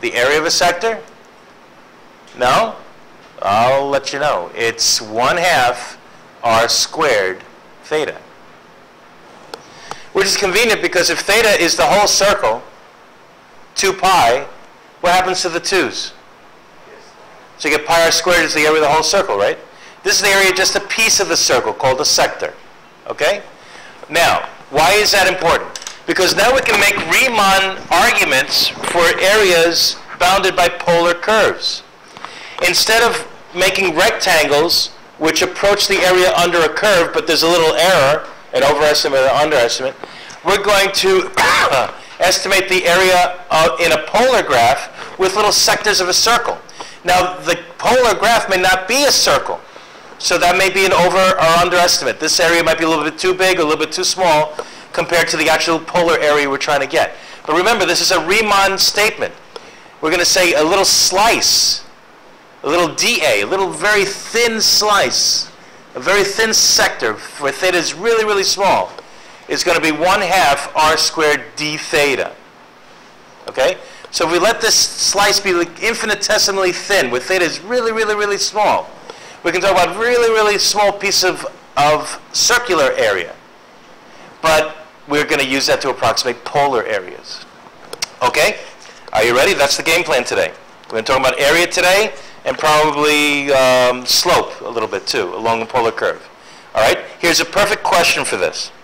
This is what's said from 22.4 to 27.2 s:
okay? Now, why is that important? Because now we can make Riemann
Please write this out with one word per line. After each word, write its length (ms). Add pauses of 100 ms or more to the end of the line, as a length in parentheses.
okay? 360 (680)
Now, 400 (220)
why 220
is 200
that 160
important? 480 (300)
Because 280
now 180
we 100
can 180
make 160 (160)
Riemann 680 (120)